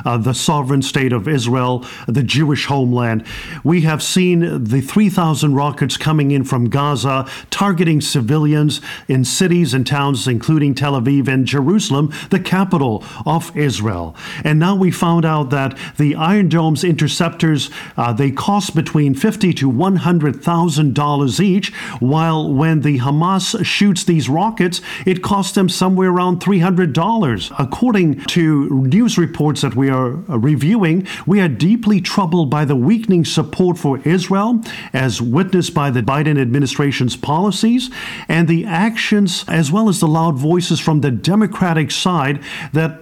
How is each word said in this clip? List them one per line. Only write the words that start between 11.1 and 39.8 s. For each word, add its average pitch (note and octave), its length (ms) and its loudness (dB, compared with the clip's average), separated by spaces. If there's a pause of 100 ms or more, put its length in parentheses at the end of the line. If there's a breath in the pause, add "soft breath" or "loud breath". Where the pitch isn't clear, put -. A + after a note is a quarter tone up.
and C3 180 0
Jerusalem, C#3+ 640 0 (180 loud breath)
the G3 100 2
capital F3+ 640 0 (220 loud breath)
of E3 300 -2
Israel. G#2 600 -2 (280 loud breath)
And D3+ 160 4
now F#3+ 160 2
we F#3 160 2
found E3+ 340 2
out D3+ 260 0
that C3+ 260 -2 (200 loud breath)
the D3 180 2
Iron F3+ 340 2
Dome's D#3+ 340 2
interceptors, E3 840 0 (260 loud breath)
uh, A#2+ 180 -2
they C#3 180 0
cost G3+ 440 -2
between C#3+ 400 0
fifty G#3+ 380 2
to C3+ 160 0
one F3 280 2
hundred D3+ 460 0
thousand E3 520 2
dollars C#3+ 440 0
each, G3 340 0 (260 loud breath)
while D#3 520 0
when D#3 300 2
the C#3 180 0
Hamas E3+ 640 0
shoots - 380 0
these D3+ 260 2
rockets, F3+ 520 0 (240 loud breath)
it F#3 160 0
costs G3 320 -2
them F#3+ 160 2
somewhere F#3 400 2
around F3+ 300 0
three F#3+ 200 2
hundred F3 340 2
dollars. E3 640 0
According F3 640 0
to D#3 440 2
news C#3+ 480 2
reports D#3 440 0
that A#2 140 -2
we C3+ 140 2
are, C3 240 0 (160)
uh, C3 80 -2
reviewing, D#3+ 680 2 (180 loud breath)
we G3+ 160 4
are F3+ 60 2
deeply G3+ 540 2
troubled E3+ 480 0
by D3+ 160 0
the C#3+ 100 0
weakening F3+ 500 2
support F3 520 0
for C#3 220 -2
Israel, G3 640 0 (320 loud breath)
as C3 280 -2
witnessed E3+ 520 0
by C#3+ 160 0
the B2 120 0
Biden C#3+ 380 0
administration's C3 760 0
policies G#3 760 0 (380 loud breath)
and D#3+ 200 2
the E3+ 180 0
actions, G3+ 800 0
as D#3 240 0
well G#3+ 180 2